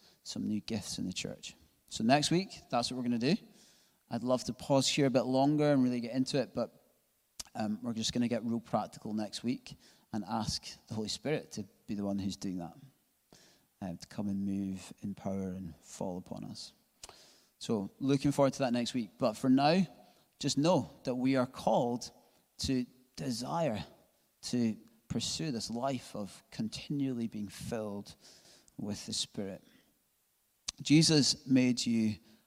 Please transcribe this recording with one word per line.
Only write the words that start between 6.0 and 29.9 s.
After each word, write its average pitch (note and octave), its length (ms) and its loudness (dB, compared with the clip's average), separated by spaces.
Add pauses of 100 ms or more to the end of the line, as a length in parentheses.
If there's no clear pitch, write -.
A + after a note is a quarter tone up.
get A#2 100 -6
into C3 300 0
it, G#2 120 -2
but, A#2 200 -2 (840)
um, G#2+ 260 -2
we're A#2 120 -4
just A2 180 -4
gonna A#2+ 160 2
get A2+ 160 0
real A#2 160 -2
practical - 540 -4
next G#2+ 320 -4
week - 320 -6 (340)
and G#2+ 180 -6
ask A2 380 -4 (220)
the - 40 -8
Holy A2 140 -4
Spirit - 460 -4
to G#2 120 -8 (220)
be A2+ 80 -6
the G2+ 80 -4
one G2+ 160 -2
who's F#2+ 160 -4
doing F#2 220 -6
that, E2 180 -10 (1080)
uh, F2+ 140 -6
to - 140 -14
come G#2 180 -6
and G2 180 -2
move G2 460 -4 (100)
in G2+ 140 -6
power F#2+ 380 -4
and F#2 260 -10
fall F#2 380 -8
upon - 260 -12
us. - 300 -12 (840)
So G2+ 320 -2 (100)
looking C#3 320 2
forward C#3 200 4
to - 60 -6
that B2+ 140 0
next A#2+ 200 0
week. A2+ 240 -4
But A2+ 200 2
for C3 120 2
now, D3+ 380 6 (540)
just C3+ 160 0
know C#3+ 480 2
that B2+ 100 -2
we C3 220 2
are B2+ 100 2
called B2+ 640 0 (460)
to B2+ 280 0 (300)
desire C3 720 -2 (560)
to A#2 360 0 (300)
pursue - 420 -4
this A2+ 220 -4
life B2 440 -4
of G2+ 360 -10
continually B2 760 -4
being G#2 200 -8
filled G#2 680 -8 (640)
with G#2 300 -8
the A2 60 -8
Spirit. G2 500 -6 (1200)